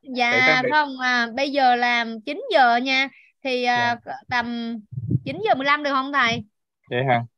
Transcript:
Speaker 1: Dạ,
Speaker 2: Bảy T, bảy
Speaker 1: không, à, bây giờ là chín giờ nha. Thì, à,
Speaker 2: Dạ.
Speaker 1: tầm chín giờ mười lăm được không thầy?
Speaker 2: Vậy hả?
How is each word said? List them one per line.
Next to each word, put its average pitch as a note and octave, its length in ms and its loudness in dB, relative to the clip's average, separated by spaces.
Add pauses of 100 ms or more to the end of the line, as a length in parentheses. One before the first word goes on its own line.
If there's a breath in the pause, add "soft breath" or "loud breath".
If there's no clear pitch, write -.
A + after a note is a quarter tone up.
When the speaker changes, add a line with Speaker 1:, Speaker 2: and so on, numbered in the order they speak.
(160)
Speaker 1:
Dạ, A#3+ 160 0
Speaker 2:
Bảy B3+ 100 2
T, B3+ 220 4
bảy C#4 80 0
Speaker 1:
không, C#4+ 280 0
à, B3 360 0
bây C#4 160 -2
giờ C4 240 4
là A#3+ 300 0 (200)
chín D4+ 160 -8 (120)
giờ B3 240 6
nha. C4 300 0 (360 soft breath)
Thì, B3+ 200 -2
à, A#3+ 320 2 (100)
Speaker 2:
Dạ. - 80 -12 (160)
Speaker 1:
tầm A#3 480 -4 (480)
chín C4+ 200 -6
giờ F#4+ 100 4
mười C4+ 100 -4
lăm D4 180 0
được C#4 100 -2
không C4+ 200 -2
thầy? A#3+ 300 0 (460)
Speaker 2:
Vậy B2 140 0
hả? B2 200 2 (140)